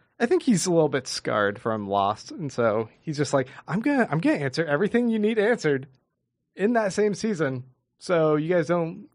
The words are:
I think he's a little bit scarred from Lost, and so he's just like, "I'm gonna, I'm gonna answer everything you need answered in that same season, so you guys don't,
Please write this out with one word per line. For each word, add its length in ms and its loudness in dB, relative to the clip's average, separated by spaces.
I 60 0
think 160 2
he's 240 2
a 60 0
little 160 4
bit 180 -2
scarred 540 -2
from 280 -4
Lost, 440 0
and 200 -8
so 360 0
he's 160 -8
just 160 -2
like, 140 0
"I'm 120 -4
gonna, 300 0
I'm 80 0
gonna 200 0
answer 260 -4
everything 440 0
you 120 0
need 180 0
answered 480 0
in 160 0
that 200 0
same 220 0
season, 480 -2
so 360 2
you 180 0
guys 140 2
don't, 480 -4